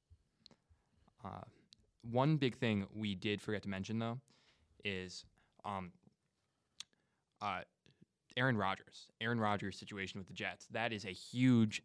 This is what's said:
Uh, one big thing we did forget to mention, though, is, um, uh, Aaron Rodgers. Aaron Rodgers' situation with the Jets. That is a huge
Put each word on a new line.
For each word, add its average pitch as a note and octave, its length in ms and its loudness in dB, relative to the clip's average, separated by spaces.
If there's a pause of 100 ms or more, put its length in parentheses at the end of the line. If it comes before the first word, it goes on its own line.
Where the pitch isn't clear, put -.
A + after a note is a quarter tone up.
(1200)
Uh, G2+ 180 -10 (600)
one C3 360 4
big C3 200 2
thing G#2 380 0
we G#2+ 180 -2
did G2+ 280 -2
forget G#2 220 -4
to G2+ 60 -8
mention, G2 300 -4
though, A#2 200 -4 (640)
is, F#2 420 -6 (400)
um, F#2+ 260 -6 (1500)
uh, G2 180 -2 (800)
Aaron B2+ 200 2
Rodgers. - 500 -4 (140)
Aaron A#2 180 0
Rodgers' G2+ 380 0
situation G2 420 -8
with F2+ 80 -12
the F#2 60 -14
Jets. F#2 380 -6
That A#2 220 -2
is G2+ 120 -6
a G2+ 40 -8
huge A#2 760 4